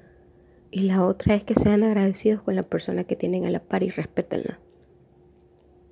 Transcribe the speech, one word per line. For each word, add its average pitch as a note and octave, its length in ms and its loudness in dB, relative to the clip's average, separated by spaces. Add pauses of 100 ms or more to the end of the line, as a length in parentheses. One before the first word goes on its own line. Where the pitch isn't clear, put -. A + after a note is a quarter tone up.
(720)
Y F#3+ 100 -4
la F#3+ 260 2
otra G3 280 2
es G#3 100 0
que A3 100 -2
sean G#3 300 4
agradecidos G#3 580 2
con G3 140 -2
la F#3 80 -2
persona F3+ 400 -4
que - 120 -6
tienen F3+ 300 -2
a F3 40 -2
la E3+ 100 -4
par F#3+ 240 -4
y F#3 40 0
respétenla. - 680 -6 (1300)